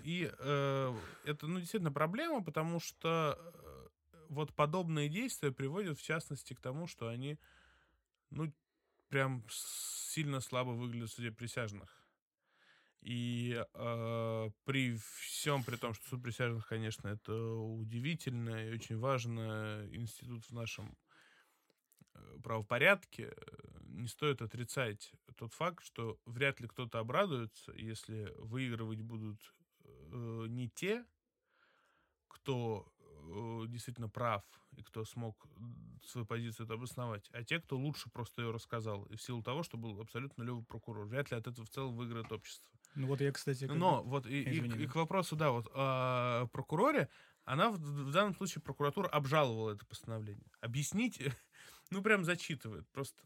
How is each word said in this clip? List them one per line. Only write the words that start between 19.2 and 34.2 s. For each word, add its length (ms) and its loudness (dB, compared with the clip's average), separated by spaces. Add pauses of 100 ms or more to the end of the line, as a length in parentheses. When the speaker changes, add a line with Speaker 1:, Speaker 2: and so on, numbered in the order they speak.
Speaker 1:
институт 500 -6
в 60 -18
нашем, 460 -6 (1200)
э, 280 -16
правопорядке, 920 4
э, 0 - (460)
не 260 -6
стоит 340 2
отрицать 720 -4 (240)
тот 160 -10
факт, 320 -2
что 400 -6
вряд 360 0
ли 60 -6
кто-то 320 -4
обрадуется, 760 0
если 640 -6
выигрывать 640 -2
будут, 380 -6 (460)
э, 640 -6
не 200 -4
те, 360 -2 (1300)
кто, 680 -2
э, 680 -8
действительно 420 -6
прав 340 0 (320)